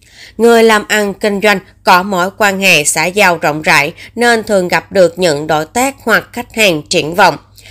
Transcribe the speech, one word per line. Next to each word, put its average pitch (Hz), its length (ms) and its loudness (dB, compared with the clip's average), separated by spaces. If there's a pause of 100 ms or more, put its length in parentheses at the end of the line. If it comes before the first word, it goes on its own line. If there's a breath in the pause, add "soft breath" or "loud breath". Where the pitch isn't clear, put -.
(380 loud breath)
Người 233 260 4
làm 214 240 2
ăn 202 260 -2
kinh 202 280 -4
doanh 202 180 0 (240 soft breath)
có 185 200 2
mối 190 340 -2
quan 196 220 0
hệ 175 240 2
xã 156 220 -2
giao 185 320 0
rộng 156 240 -4
rãi 156 320 0 (220 loud breath)
nên 233 280 0
thường 190 240 -2
gặp 170 240 -4
được 180 280 2
những 156 280 -2
đối 156 180 -2
tác 269 380 -4
hoặc 202 300 -2
khách - 220 -12
hàng 185 340 0
triển 160 260 -4
vọng. 180 220 2 (340 loud breath)